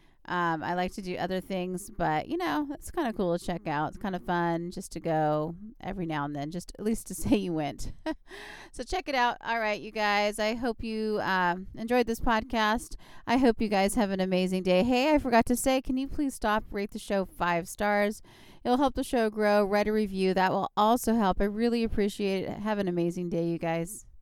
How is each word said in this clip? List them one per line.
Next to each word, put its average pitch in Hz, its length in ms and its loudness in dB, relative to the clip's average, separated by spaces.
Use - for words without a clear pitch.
Um, 170 360 0
I 156 100 -2
like 180 200 -2
to 208 100 -10
do 180 140 -6
other 185 220 -4
things, 185 560 -6
but, 156 320 -2
you 330 100 -4
know, 302 340 -2
it's - 180 -12
kinda 269 240 -2
cool 175 240 0
to - 80 -14
check 170 220 -6
out. 151 220 -2
It's - 80 -12
kinda 190 220 -6
fun 170 520 -2
just - 220 -12
to 170 60 -10
go 156 560 0
every - 280 -6
now 151 180 -4
and 147 100 -6
then, 143 140 -6
just 175 300 -10
at 202 60 -8
least 220 220 -2
to 202 80 -10
<laughs> - 0 -
say - 220 2
you 185 160 -2
went. 151 400 -4
<laughs> 311 100 -4
So - 120 -10
check 370 240 -6
it 285 80 -2
out. 240 240 2
All 233 200 -4
right, 214 200 0
you 208 100 -12
guys, 208 480 0
I 220 180 0
hope 233 280 -4
you, 220 380 -2
um, 185 540 0
enjoyed 233 320 2
this 233 120 -4
podcast. 220 800 0
I - 120 2
hope 226 240 6
you 214 80 0
guys 196 260 4
have 208 160 2
an 190 80 0
amazing 185 440 2
day. 185 200 6
Hey, 262 300 4
I 294 40 6
forgot 240 280 4
to 247 100 2
say, 262 260 2
can 254 140 -2
you 269 140 -4
please 285 240 -2
stop, 214 360 0
rate 202 220 -4
the 220 80 -8
show 196 240 0
five 175 460 -2
stars? 208 520 0
It'll 247 120 4
help 269 180 2
the 262 80 -2
show 226 260 2
grow. 208 340 4
Write 208 240 2
a 214 60 2
review. 190 400 2
That 185 180 4
will 190 240 -2
also 226 400 4
help. 202 240 2
I 202 60 2
really 226 400 0
appreciate 202 580 0
it. - 160 -6
Have 208 200 -2
an 190 100 0
amazing 175 400 0
day, 165 180 2
you 170 100 0
guys. 165 480 -4